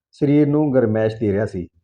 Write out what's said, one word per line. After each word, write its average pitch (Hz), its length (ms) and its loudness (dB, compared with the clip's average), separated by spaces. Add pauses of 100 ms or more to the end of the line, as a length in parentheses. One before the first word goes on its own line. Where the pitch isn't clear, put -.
(100)
ਸਰੀਰ 147 380 2
ਨੂੰ 147 260 0
ਗਰਮੈਸ਼ 110 420 0
ਦੇ 110 160 -2
ਰਿਹਾ 104 140 -2
ਸੀ, 90 200 -10 (180)